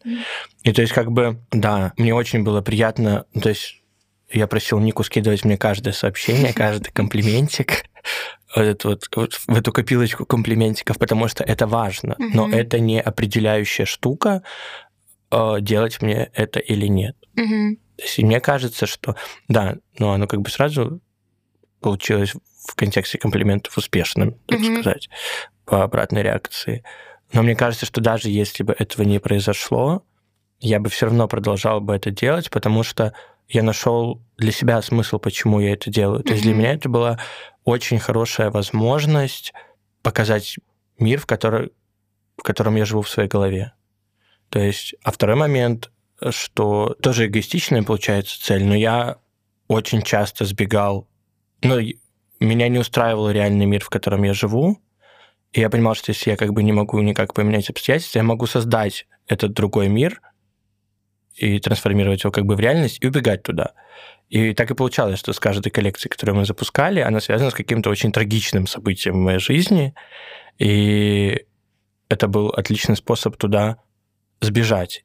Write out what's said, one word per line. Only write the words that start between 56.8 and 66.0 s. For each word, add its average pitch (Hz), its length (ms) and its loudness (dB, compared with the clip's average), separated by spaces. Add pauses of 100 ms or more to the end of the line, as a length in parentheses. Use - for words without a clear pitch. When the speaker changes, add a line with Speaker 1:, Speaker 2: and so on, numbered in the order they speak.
Speaker 2:
никак 104 320 0
поменять 104 360 0
обстоятельства, - 500 -2
я 110 40 2
могу 117 220 0
создать 113 600 -2 (220)
этот 104 260 -2
другой 101 340 0
мир 120 320 0 (1160)
и 104 220 0
трансформировать 101 680 2
его 101 80 2
как 101 140 2
бы 104 100 4
в 98 40 0
реальность 131 420 2
и - 60 0
убегать 127 340 0
туда. - 300 -4 (580)
И 110 240 2
так 117 160 0
и 123 40 -2
получалось, 120 460 0
что - 120 -6
с - 80 -6
каждой 101 300 0
коллекцией, 101 400 -2